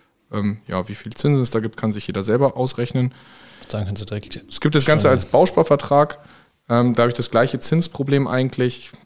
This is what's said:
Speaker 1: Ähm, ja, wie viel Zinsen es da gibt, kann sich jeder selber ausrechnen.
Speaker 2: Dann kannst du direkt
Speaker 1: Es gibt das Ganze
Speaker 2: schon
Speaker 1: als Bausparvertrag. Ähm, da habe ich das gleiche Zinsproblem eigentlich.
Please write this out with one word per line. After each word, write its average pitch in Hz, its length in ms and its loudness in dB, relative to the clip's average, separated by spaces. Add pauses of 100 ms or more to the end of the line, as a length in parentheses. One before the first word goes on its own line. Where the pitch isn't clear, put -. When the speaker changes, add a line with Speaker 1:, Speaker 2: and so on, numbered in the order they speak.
(300)
Speaker 1:
Ähm, 104 280 -4 (100)
ja, 92 200 -4
wie 101 60 -10
viel - 180 -14
Zinsen 143 300 0
es 117 80 -4
da 113 100 0
gibt, 110 180 -8
kann 110 140 -2
sich 104 140 -8
jeder 95 160 -6
selber 120 360 0
ausrechnen. 127 560 -2 (540)
Speaker 2:
Dann 104 180 -6
kannst 101 160 -8
du 95 40 -12
direkt - 420 -12
Speaker 1:
Es - 120 -6
gibt 151 140 0
das 139 100 2
Ganze 151 200 4
Speaker 2:
schon 139 80 6
Speaker 1:
als 131 140 2
Bausparvertrag. 147 920 2 (500)
Ähm, 120 260 4
da 120 100 4
habe 123 60 2
ich 120 60 -6
das - 140 -4
gleiche 120 280 2
Zinsproblem 139 720 0
eigentlich. 127 600 -2 (160)